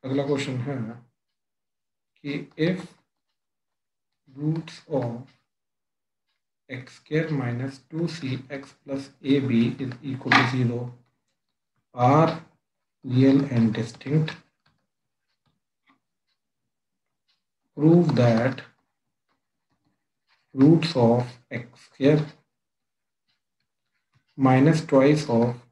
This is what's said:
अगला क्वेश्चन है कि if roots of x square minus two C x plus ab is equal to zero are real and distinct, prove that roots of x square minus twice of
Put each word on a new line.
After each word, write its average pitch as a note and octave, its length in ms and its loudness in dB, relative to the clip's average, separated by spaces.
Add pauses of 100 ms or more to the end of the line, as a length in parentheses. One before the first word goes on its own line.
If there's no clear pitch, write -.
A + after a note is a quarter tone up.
अगला C#3 180 -2
क्वेश्चन C3 320 -4 (100)
है C#3 100 -8 (1500)
कि C#3+ 100 -10 (320)
if F3+ 200 -4 (1500)
roots D#3 400 -6 (200)
of A#2+ 160 -4 (1600)
x B2 280 -16
square D#3 340 -4
minus B2+ 460 -6 (120)
two E3 260 -6
C C3 160 -8 (260)
x - 160 -18 (120)
plus C#3 200 -10 (280)
ab B2+ 180 0 (340)
is B2 80 -10 (180)
equal B2 200 -6
to C3 100 4 (100)
zero A#2+ 280 -2 (1160)
are C#3+ 460 2 (640)
real C3+ 340 4 (180)
and A2 160 2
distinct, - 600 -4 (3500)
prove D#3+ 380 4
that A#2+ 460 0 (1900)
roots D3+ 420 4
of A#2+ 360 2 (300)
x - 240 -20
square D3+ 400 2 (2250)
minus C#3 360 4
twice C#3+ 440 2
of A#2 260 0 (160)